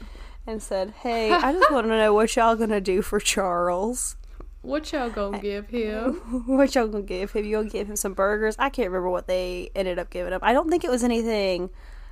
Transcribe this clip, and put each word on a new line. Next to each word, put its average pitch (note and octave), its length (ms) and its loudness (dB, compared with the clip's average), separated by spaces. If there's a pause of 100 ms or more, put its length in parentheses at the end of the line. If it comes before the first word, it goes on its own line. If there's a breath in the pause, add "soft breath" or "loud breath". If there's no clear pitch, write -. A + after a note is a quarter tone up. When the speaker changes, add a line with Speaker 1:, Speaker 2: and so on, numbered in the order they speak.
(460 loud breath)
Speaker 1:
and A3 160 -8
said, F#3+ 280 -2
"Hey, A3+ 420 0
I C#4+ 200 4
just F#4+ 180 4
wanna A#3+ 260 2
know G#3+ 160 6
what A3 240 4
y'all A3+ 200 6
gonna G#3+ 260 0
do F#3 180 2
for G#3 200 0
Charles." F#3 960 0 (440 soft breath)
Speaker 2:
What D4+ 320 -4
y'all C4 180 -2
gonna G#3 280 -4
Speaker 1:
I - 20 -10
Speaker 2:
give G3+ 280 -6
him? A3+ 460 -2
Speaker 1:
<laughs> B3 320 -6
What C4+ 280 4
y'all A3+ 140 2
gonna G#3 160 -4
give F#3+ 280 -6
him? G#3+ 140 -2
You G#3 120 0
gonna G#3+ 120 -2
give G3+ 160 -4
him G#3 100 -8
some G3 180 -2
burgers? G#3+ 440 2
I C4+ 120 2
can't A3+ 180 0
remember F3+ 220 -2
what F3+ 180 -2
they F3+ 460 -4
ended F#3 240 -2
up F3 120 -6
giving F3 220 -6
him. F#3 100 -4
I G#3 100 4
don't D#4 160 4
think E4+ 160 2
it F4 60 -2
was B3 140 2
anything, G#3 680 0 (420 loud breath)